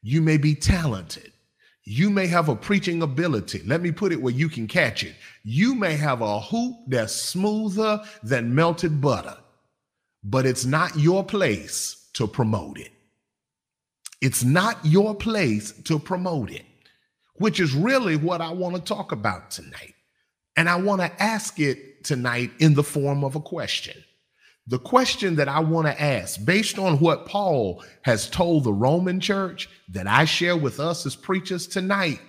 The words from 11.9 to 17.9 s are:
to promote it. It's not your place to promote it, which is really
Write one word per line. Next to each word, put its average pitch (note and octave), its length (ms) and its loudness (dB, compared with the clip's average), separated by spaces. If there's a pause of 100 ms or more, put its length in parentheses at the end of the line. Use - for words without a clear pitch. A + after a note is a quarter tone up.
to A#2+ 120 -2
promote G#2+ 540 -2
it. - 120 -18 (1300)
It's C3 220 0
not F3+ 400 2
your G3 300 6
place G3 580 -2 (120)
to D#3+ 160 0
promote E3+ 500 -4
it, - 160 -14 (680)
which G3 240 0
is D3+ 160 2
really G#3+ 400 2